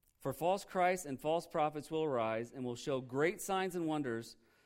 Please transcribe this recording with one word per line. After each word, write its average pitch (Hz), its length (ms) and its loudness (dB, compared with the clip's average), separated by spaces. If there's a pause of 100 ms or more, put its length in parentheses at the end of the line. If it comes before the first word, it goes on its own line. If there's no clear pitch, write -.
(220)
For 135 120 -2
false 185 320 0
Christs 185 400 2
and 135 140 -6
false 165 260 0
prophets 151 460 0
will 160 120 0
arise 117 480 0
and 127 140 -8
will 120 100 -2
show 131 260 -2
great 139 380 0
signs 190 360 -2
and 175 100 -2
wonders 131 500 -2 (300)